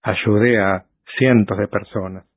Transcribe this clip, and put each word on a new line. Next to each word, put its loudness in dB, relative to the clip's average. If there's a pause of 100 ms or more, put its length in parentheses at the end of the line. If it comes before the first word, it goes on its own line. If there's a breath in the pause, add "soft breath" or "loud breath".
ayudé 0
a -2 (320)
cientos 2
de -4
personas. -10 (100)